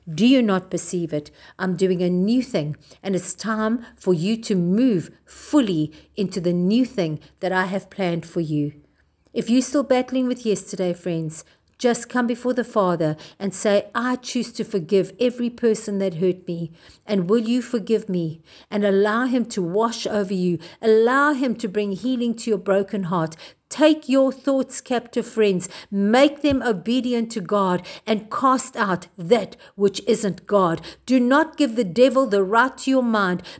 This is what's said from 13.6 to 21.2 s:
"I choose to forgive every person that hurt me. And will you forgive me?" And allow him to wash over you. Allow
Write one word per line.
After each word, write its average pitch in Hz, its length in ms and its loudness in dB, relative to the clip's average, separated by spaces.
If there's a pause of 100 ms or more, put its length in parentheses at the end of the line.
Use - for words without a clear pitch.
"I 254 220 -2
choose - 340 -6
to - 140 -6
forgive 185 520 0
every 240 320 -2
person 220 500 -2
that 190 160 -2
hurt 180 300 -2
me. 170 280 -6 (320)
And 190 240 0
will 226 180 2
you 240 140 2
forgive 220 480 -2
me?" 165 320 -4 (280)
And 208 140 -2
allow 208 440 2
him 240 180 0
to 214 160 -6
wash 220 440 -2
over 202 280 -2
you. 180 260 0 (220)
Allow 247 500 4